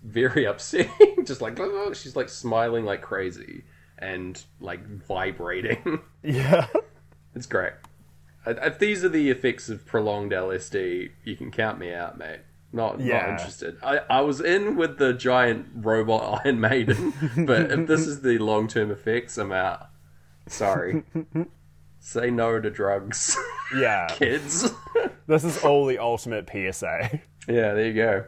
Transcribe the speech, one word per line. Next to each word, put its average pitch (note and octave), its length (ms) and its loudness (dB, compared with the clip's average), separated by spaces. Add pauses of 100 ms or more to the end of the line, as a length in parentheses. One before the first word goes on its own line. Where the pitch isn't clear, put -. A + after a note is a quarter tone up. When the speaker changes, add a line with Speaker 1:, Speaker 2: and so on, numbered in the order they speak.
Speaker 1:
very B2 400 2
<laughs> G2+ 80 0
upsetting. - 720 4
Just - 180 -8
like, A2 160 -6 (360)
she's, C3+ 200 -14
like, C3 140 -2
smiling A#2 560 0
like G2 180 -2
crazy - 600 -8 (340)
and, F#2 420 -8 (200)
like, F2+ 260 -12
vibrating. F#2+ 1120 -2 (140)
<laughs> - 100 -20
Speaker 2:
Yeah. C#3 460 4 (680)
Speaker 1:
It's B2 120 -12
great. F#2 260 -2 (760)
I, A#2 60 -2
if D3 260 -2
these G#3 260 2
are F3+ 60 2
the D3+ 200 4
effects B2+ 380 0
of A2 160 -10
prolonged G#2 480 0
L F#2 180 -2
S F#2 200 -6
D, F#2 400 -4 (140)
you G#2+ 120 -8
can B2 140 -10
count A2 280 -2
me F2 140 -8
out, F2 240 -8
mate. D#2+ 240 -12 (320)
Not, A2 280 -2
Speaker 2:
Yeah. A#2+ 200 0
Speaker 1:
not F2+ 100 -2
interested. E2+ 520 -8
I, C#3 160 0 (100)
I C3 140 4
was C#3+ 180 0
in F#3+ 360 2
with D#3+ 220 0
the C3 140 4
giant B2 640 2
robot A2 680 0
<laughs> - 40 -6
Iron B2+ 140 4
Maiden, A2+ 520 2 (240)
but D#3+ 340 4
if D#3+ 160 0
this D#3+ 200 4
is C#3+ 160 -6
the A#2+ 160 4
long-term G#2+ 520 2
effects, A2+ 460 -4
I'm G2 160 -4
out. F#2 360 -2 (580)
Sorry. F#2+ 560 -2 (520)
Speaker 2:
<laughs> - 460 -20
Speaker 1:
Say A#2+ 300 -2
no A2+ 300 2
to G#2+ 100 -2
drugs. G2 720 -2
<laughs> - 40 -8 (300)
Speaker 2:
Yeah. G#2+ 320 2
Speaker 1:
Kids. C#3+ 680 -2
<laughs> - 60 -18 (440)
Speaker 2:
This D#3 180 2
is E3 180 -2
all C#3+ 220 6
the C3 140 0
ultimate A2+ 480 -4
P F#2+ 200 -4
S F#2+ 160 -6
A. G#2+ 380 -4 (260)
Speaker 1:
Yeah, A2+ 280 2
there G#2+ 120 2
you A2+ 60 -2
go. G#2+ 360 2